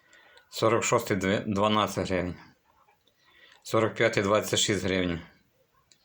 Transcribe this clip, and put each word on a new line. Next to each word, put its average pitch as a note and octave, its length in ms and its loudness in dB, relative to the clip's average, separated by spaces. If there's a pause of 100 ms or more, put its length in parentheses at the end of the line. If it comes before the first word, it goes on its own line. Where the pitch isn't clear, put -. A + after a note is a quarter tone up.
(500)
Сорок A2 340 2
шостий A2 320 0
дві-, F#2+ 300 0
дванадцять G2+ 600 0
гривень. F2 300 -4 (1300)
Сорок A2 320 0
п'ятий A2+ 280 2
двадцять G2+ 360 2
шість F#2+ 260 0
гривень. F2+ 360 -2 (840)